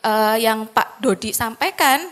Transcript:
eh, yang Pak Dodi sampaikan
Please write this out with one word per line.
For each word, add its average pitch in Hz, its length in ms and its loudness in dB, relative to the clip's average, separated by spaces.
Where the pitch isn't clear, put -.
eh, 220 400 2
yang 220 240 -2
Pak - 320 -2
Dodi 214 320 -2
sampaikan 277 800 0